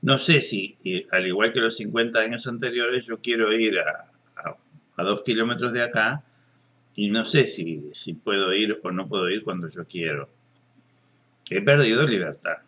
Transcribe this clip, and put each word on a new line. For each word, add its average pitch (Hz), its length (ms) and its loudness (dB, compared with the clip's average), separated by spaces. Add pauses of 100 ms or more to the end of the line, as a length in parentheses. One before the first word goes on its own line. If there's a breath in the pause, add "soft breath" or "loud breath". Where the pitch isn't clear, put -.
no 135 160 4
sé 151 220 6
si, 98 440 -6
eh, 92 260 -4
al 92 160 2
igual 104 260 2
que 123 80 0
los 113 160 2
cincuenta 113 440 0
años 113 260 -2
anteriores, 120 600 -2
yo 117 140 -8
quiero 117 320 2
ir 110 260 2
a, 78 320 -4 (260)
a, - 200 -10 (400)
a 87 80 -4
dos 101 180 0
kilómetros 120 500 0
de 120 100 0
acá 117 420 0 (720 soft breath)
y 104 160 0
no 110 140 2
sé 131 220 4
si, 78 460 -8
si - 220 -8
puedo 98 380 0
ir 104 300 0
o 90 80 -6
no 90 180 -6
puedo 92 220 -2
ir 98 140 -4
cuando 90 240 -6
yo 82 180 -12
quiero. 76 420 -6 (1200)
He 101 140 -2
perdido 135 440 6
libertad. 85 600 -2